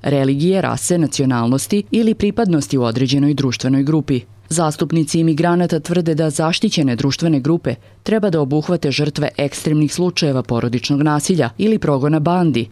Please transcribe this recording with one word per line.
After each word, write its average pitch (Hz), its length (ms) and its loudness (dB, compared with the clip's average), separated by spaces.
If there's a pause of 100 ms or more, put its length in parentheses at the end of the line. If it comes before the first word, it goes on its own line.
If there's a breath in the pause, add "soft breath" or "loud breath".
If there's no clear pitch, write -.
religije, 139 580 0
rase, 135 380 -2
nacionalnosti 131 920 0
ili 220 240 2
pripadnosti 185 640 0
u 123 40 0
određenoj 131 520 0
društvenoj 131 480 0
grupi. 143 380 0 (280)
Zastupnici 160 720 0
imigranata 165 600 2
tvrde 165 340 -2
da 156 160 0
zaštićene 160 680 0
društvene 139 440 0
grupe 143 340 -2 (280 soft breath)
treba 208 280 0
da 160 100 2
obuhvate 151 500 0
žrtve 147 460 -2
ekstremnih 151 580 0
slučajeva 165 480 0
porodičnog 120 600 0
nasilja 151 560 0
ili 214 200 2
progona 151 420 0
bandi, 160 520 2